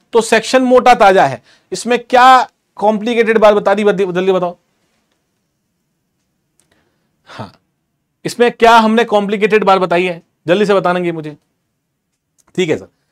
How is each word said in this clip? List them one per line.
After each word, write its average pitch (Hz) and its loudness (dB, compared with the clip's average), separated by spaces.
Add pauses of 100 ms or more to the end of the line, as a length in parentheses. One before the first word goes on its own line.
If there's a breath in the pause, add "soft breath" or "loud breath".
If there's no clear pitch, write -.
(120)
तो 233 0
सेक्शन 226 -2
मोटा 247 4
ताजा 190 2
है, 131 -6 (300)
इसमें 226 -6
क्या 247 2 (280)
कॉम्प्लिकेटेड 220 -2
बात 208 4
बता 196 0
दी? 214 -4
बत-, 190 -2
जल्दी 190 -2
बताओ। 175 -4 (2750)
हाँ, - -20 (720)
इसमें 233 -2
क्या 233 4
हमने 220 2
कॉम्प्लिकेटेड 208 -2
बात 190 2
बताई 180 -2
है? 175 -10 (240)
जल्दी 190 0
से 202 0
बताएंगे 180 -2
मुझे। 151 -12 (1200)
ठीक 180 -2
है 123 -2
सर, 92 -14 (260)